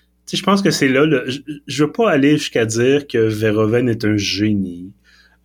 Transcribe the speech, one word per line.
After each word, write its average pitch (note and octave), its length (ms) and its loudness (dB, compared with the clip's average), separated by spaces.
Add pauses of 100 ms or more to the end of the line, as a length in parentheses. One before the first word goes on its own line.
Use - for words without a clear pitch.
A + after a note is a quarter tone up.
(260)
sais, F3+ 120 -8
je - 60 -8
pense G3 180 2
que F3 100 2
c'est C#3 180 0
là, C3 160 4
le, C3+ 220 0
je, B2+ 120 -8 (260)
je C3+ 180 -2
veux D3+ 80 -2
pas A3 200 0
aller D3 260 4
jusqu'à B2 280 -2
dire B2+ 420 0
que A#2+ 100 -4
Verhoeven A2 720 0
est A2 160 -2
un G#2+ 120 2
génie. F#2+ 760 -4 (540)